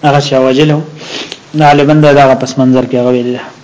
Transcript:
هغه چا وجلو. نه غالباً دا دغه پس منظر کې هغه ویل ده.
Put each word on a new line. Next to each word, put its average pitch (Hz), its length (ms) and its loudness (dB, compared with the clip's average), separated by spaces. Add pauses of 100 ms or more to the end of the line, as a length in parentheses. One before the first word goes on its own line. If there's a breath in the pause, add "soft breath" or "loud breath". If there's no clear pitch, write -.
هغه 143 160 2
چا 139 260 -2
وجلو. 147 340 0 (720 loud breath)
نه 151 140 2
غالباً 147 320 2
دا 147 120 4
دغه 139 220 4
پس 127 240 -8
منظر 127 320 2
کې 127 40 -6
هغه 123 200 0
ویل 123 220 -4
ده. 120 60 -12 (220)